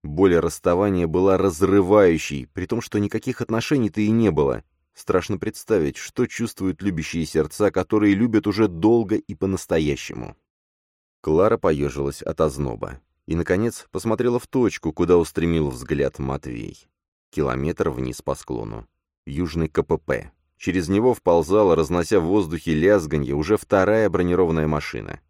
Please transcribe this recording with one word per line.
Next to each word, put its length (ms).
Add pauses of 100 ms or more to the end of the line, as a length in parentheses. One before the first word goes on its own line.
Боль 340
расставания 680
была 320
разрывающей, 1080
при 180
том, 140
что 180
никаких 420
отношений-то 600
и 100
не 200
было. 340 (300)
Страшно 440
представить, 580
что 300
чувствуют 560
любящие 420
сердца, 460
которые 440
любят 320
уже 200
долго 500
и 180
по-настоящему. 1000 (840)
Клара 380
поежилась 640
от 180
озноба. 600 (260)
И, 80
наконец, 560
посмотрела 480
в 80
точку, 460
куда 240
устремил 540
взгляд 480
Матвей. 720 (420)
Километр 600
вниз 320
по 120
склону. 520 (400)
Южный 420
К 140
П 160
П. 320 (260)
Через 320
него 260
вползала, 640
разнося 440
в 40
воздухе 500
лязганье, 600
уже 220
вторая 520
бронированная 600
машина. 600